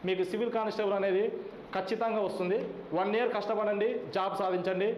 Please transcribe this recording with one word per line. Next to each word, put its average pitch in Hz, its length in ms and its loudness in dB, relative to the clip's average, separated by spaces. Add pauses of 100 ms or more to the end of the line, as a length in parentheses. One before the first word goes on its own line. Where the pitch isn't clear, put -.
మీకు 185 220 2
సివిల్ 220 260 -2
కానిస్టేబుల్ 208 440 0
అనేది 196 240 4 (520)
ఖచ్చితంగా 214 520 0
వస్తుంది. 190 300 0 (400)
వన్ 202 200 2
ఇయర్ 226 180 2
కష్టపడండి, 208 540 0 (260)
జాబ్ 185 260 0
సాధించండి. 185 540 2